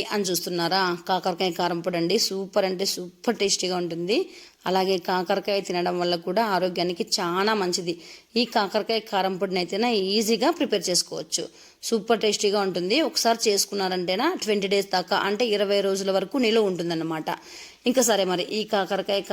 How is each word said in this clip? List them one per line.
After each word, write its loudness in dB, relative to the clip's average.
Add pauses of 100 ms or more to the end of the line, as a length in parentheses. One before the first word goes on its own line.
(120)
అని 0
చూస్తున్నారా? 0 (260)
కాకరకాయ 0
కారం 0
పొడి 0
అండి. 2 (100)
సూపర్ -2
అంటే -4
సూపర్ -4
టేస్టీగా 0
ఉంటుంది. -2 (520)
అలాగే 2 (100)
కాకరకాయ 0
తినడం 0
వల్ల 2 (120)
కూడా 2 (120)
ఆరోగ్యానికి 0 (120)
చాలా 2
మంచిది. -2 (420)
ఈ 4 (100)
కాకరకాయ 0 (120)
కారం 0
పొడిని 0
అయితేనా 0 (240)
ఈజీగా 2 (100)
ప్రిపేర్ 0
చేసుకోవచ్చు. -2 (460)
సూపర్ 2
టేస్టీగా 2
ఉంటుంది. 0 (140)
ఒకసారి 2 (100)
చేసుకున్నారంటేనా 0 (180)
ట్వంటీ 0
డేస్ 0
దాకా, 0 (100)
అంటే 0 (140)
ఇరవై 2
రోజుల 0 (100)
వరకు -4 (100)
నిలువ 4
ఉంటుందన్నమాట. -4 (600)
ఇంకా 4
సరే, 4
మరి -2 (140)
ఈ -4 (100)
కాకరకాయ 0 (120)